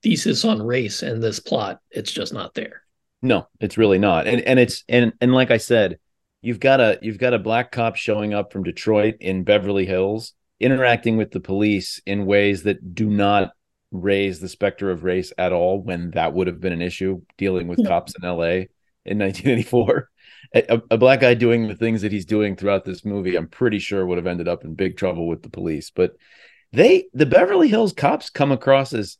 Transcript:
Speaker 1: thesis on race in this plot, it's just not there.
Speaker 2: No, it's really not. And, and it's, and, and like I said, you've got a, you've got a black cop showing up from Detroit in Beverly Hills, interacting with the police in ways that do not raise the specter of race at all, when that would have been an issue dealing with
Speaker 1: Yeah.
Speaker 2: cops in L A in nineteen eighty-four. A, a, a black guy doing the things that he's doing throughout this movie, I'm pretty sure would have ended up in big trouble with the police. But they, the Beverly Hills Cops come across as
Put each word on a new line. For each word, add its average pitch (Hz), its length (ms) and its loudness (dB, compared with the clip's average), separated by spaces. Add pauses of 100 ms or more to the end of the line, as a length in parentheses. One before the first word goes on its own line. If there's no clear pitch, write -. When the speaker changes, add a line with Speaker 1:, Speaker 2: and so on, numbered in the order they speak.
Speaker 1:
thesis - 420 0
on 214 160 0
race 120 420 -4
in 113 160 -6
this 113 220 -2
plot, 104 400 -6 (100)
it's - 220 -8
just - 200 -8
not 95 200 -10
there. - 280 -12 (400)
Speaker 2:
No, 117 260 0 (120)
it's 101 180 -4
really 101 220 6
not. 92 260 2
And, 120 160 0
and 131 160 2
it's, 123 300 2
and, 120 320 2
and 123 140 2
like 127 160 2
I 117 80 4
said, 107 400 0 (440)
you've 110 180 -6
got 135 200 4
a, 110 220 4
you've 107 160 -8
got 123 160 0
a 113 60 0
black 113 320 -2
cop 117 240 -2
showing 104 380 -2
up 101 180 -4
from 98 120 -8
Detroit 107 560 0
in 95 240 -4
Beverly 98 440 2
Hills, 98 460 -2 (260)
interacting 120 580 2
with 110 140 -2
the 98 80 -6
police 101 680 -2
in 98 220 -4
ways 101 360 2
that 92 300 -4
do 107 160 -2
not 101 420 2 (380)
raise 98 500 -2
the 92 100 -12
specter 98 420 -4
of 85 120 -6
race 92 360 -2
at 90 140 0
all, 92 280 0
when 87 300 -8
that 80 220 -2
would 90 140 0
have 87 120 -8
been 90 140 -4
an 85 100 -6
issue 92 380 -6 (160)
dealing 92 300 -2
with 87 120 -4
Speaker 1:
Yeah. 208 80 0
Speaker 2:
cops - 280 -2
in - 100 -16
L 85 180 -4
A 90 240 -2 (380)
in 101 120 -4
nineteen 98 360 -2
eighty-four. 117 560 0 (440)
A, 117 220 4
a, 113 60 -2 (100)
a 113 60 2
black 127 240 6
guy 123 120 6
doing 117 340 2
the 101 80 -8
things 113 280 -2
that 104 80 -2
he's 101 140 -6
doing 107 300 0
throughout 98 300 -2
this 92 180 -10
movie, 98 320 -4
I'm 82 120 -2
pretty 104 320 0
sure 95 260 -2
would 87 140 -2
have 87 80 -4
ended 87 200 -4
up 87 160 -4
in 80 120 -12
big 92 220 -4
trouble 87 300 -2
with 82 140 -6
the - 80 -18
police. 82 400 -8
But 92 220 0 (600)
they, 262 420 4
the 151 120 2
Beverly 349 440 4
Hills 214 240 2
Cops - 360 -2
come 139 220 0
across 135 420 2
as 107 260 -6